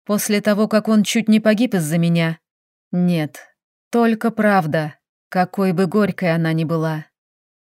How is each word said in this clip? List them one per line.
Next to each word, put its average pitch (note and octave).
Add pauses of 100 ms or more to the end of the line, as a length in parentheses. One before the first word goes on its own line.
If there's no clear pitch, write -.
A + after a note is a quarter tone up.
После G#3
того, G#3
как G#3+
он A3
чуть A3
не G#3+
погиб A3
из-за E3+
меня? E3+ (540)
Нет, F3 (420)
только A3+
правда, E3 (340)
какой F#3
бы F#3
горькой F#3+
она D#3+
ни D#3+
была. D#3 (720)